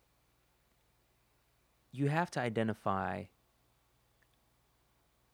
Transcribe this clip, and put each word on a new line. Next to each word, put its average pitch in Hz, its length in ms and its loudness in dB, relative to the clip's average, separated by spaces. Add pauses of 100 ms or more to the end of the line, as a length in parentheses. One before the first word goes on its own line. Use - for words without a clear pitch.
(1900)
You 139 180 0
have 160 240 2
to 147 80 -2
identify 104 840 0 (2000)